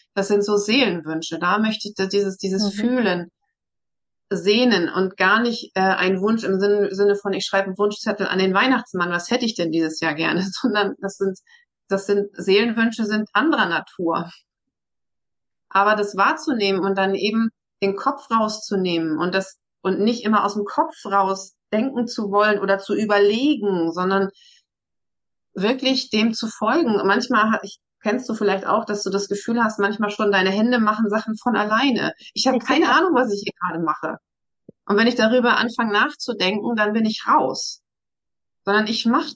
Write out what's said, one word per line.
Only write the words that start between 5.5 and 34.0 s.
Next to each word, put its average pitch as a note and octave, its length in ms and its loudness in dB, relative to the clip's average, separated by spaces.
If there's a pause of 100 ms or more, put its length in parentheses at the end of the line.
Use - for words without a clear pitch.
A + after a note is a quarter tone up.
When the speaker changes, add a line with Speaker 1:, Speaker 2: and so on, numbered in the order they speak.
Speaker 1:
äh, F#3+ 60 0
ein F#3+ 400 2
Wunsch A3 240 0
im F#3+ 160 0
Sinne, G3+ 340 2
Sinne G3+ 220 4
von, G3+ 160 -4
ich F#3+ 140 -4
schreibe G3 220 0
einen F#3+ 100 -8
Wunschzettel G#3 480 -2
an F#3+ 120 -2
den F#3+ 160 2
Weihnachtsmann, G#3 560 0
was E3+ 200 -4
hätte B3 160 0
ich A3 80 -2
denn E3+ 180 -4
dieses D#3+ 280 -2
Jahr D#3+ 140 -2
gerne, D#3+ 280 -2
<laughs> F#3+ 200 -6
sondern G#3 380 0
das G3 160 -8
sind, F#3+ 220 -4 (500)
das G3 180 -2
sind G3+ 300 0
Seelenwünsche, A3+ 680 2
sind G#3 260 -2
anderer A#3+ 360 2
Natur. E3+ 640 -4 (1400)
Aber G3+ 260 4
das G3+ 200 -4
wahrzunehmen G#3 640 0
und G3 180 0
dann G3 160 2
eben A3+ 360 0 (320)
den G3 140 0
Kopf - 340 -4
rauszunehmen F#3 880 -2
und F3+ 160 -2
das, F#3+ 240 -4 (240)
und F#3+ 180 -2
nicht A3+ 240 0
immer G#3 200 2
aus G3+ 100 -2
dem G#3 100 -4
Kopf D#4+ 300 -2 (100)
raus F#3+ 500 -2 (180)
denken A#3 340 -2
zu G3+ 240 -6
wollen G#3 300 2
oder G3 180 2
zu G3 160 -4
überlegen, G3+ 960 2
sondern G3 360 0 (1300)
wirklich C4 560 0
dem A3 240 2
zu A3+ 140 -6
folgen. A3+ 480 0 (100)
Manchmal A3 460 2
ha-, - 100 -2
ich, - 160 -16 (240)
kennst A#3 260 -2
du A3+ 60 -4
vielleicht G3 320 0
auch, A3 180 0
dass G#3 180 -6
du F#3+ 80 -6
das G3 180 -4
Gefühl A#3 340 -2
hast, A3 160 -2
manchmal G#3 320 0
schon G#3 220 0
deine F#3+ 180 4
Hände A3+ 280 2
machen G#3+ 320 2
Sachen A3 260 -2
von A3+ 200 0
alleine. G#3+ 560 0 (220)
Ich - 120 -2
habe B3+ 120 2
Speaker 2:
Ich - 60 -6
Speaker 1:
keine C#4+ 240 2
Speaker 2:
hab - 80 4
Speaker 1:
Ahnung, F4 180 2
was A#3+ 180 2
ich G3 100 -4
hier - 180 -6
gerade E3+ 240 -4
mache. D#3 320 -4 (720)